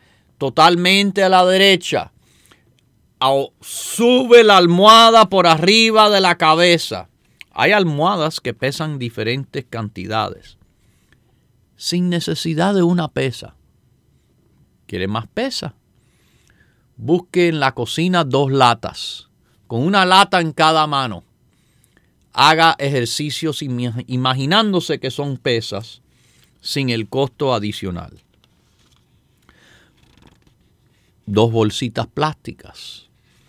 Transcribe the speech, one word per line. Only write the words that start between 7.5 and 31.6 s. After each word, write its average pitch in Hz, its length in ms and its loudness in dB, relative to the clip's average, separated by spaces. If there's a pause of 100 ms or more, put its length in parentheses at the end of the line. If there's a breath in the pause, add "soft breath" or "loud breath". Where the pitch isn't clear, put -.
Hay 156 140 2
almohadas 165 680 -2
que 123 120 -8
pesan 143 460 -8
diferentes 123 640 -8
cantidades, 101 920 -10 (1200)
sin 180 340 -4
necesidad 170 640 -4
de 185 80 2
una 170 260 0
pesa. - 460 -8 (1300)
¿Quiere 95 220 -8
más 110 180 -6
pesa? - 480 -10 (1200)
Busque 175 500 -2
en 160 100 -4
la 131 140 -2
cocina 165 520 -2
dos 135 280 -2
latas, - 800 -2 (360)
con 120 160 -4
una 190 220 0
lata 185 380 2
en 160 100 -4
cada 156 340 2
mano. 131 380 -6 (1120)
Haga 160 440 4
ejercicios 143 840 -6
ima-, 123 440 -8
imaginándose 143 920 -2
que 135 100 -6
son 143 280 -8
pesas, 113 640 -6 (580)
sin 135 300 -6
el 113 180 -6
costo 135 460 -4
adicional. 98 680 -8 (3000 soft breath)
Dos 107 260 2
bolsitas 113 560 -2